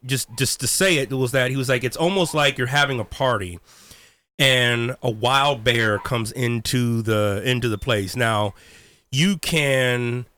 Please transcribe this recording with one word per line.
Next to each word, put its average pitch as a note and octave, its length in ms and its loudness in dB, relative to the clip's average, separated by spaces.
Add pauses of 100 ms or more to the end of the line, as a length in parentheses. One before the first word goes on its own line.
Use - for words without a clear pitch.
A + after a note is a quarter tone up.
just, B2+ 220 -4 (100)
just - 220 -2
to C3 80 -4
say F#3 300 2
it, B2 140 -2
was C3 200 -2
that B2+ 200 2
he C3+ 60 -4
was C3 120 -2
like, B2+ 160 2
"It's A#2+ 100 -4
almost F3 380 0
like C#3+ 240 2
you're B2 100 -2
having C3+ 320 0
a G2+ 60 -6
party G2 540 -2 (800)
and B2 640 2
a B2+ 100 -2
wild B2+ 520 2
bear A2+ 360 2
comes A2+ 340 -4
into A#2+ 680 0
the, G#2 440 0
into B2 240 0
the G#2+ 80 -2
place." G#2 400 -2
Now, G#2+ 360 0 (560)
you E3+ 280 2
can B2+ 880 0 (120)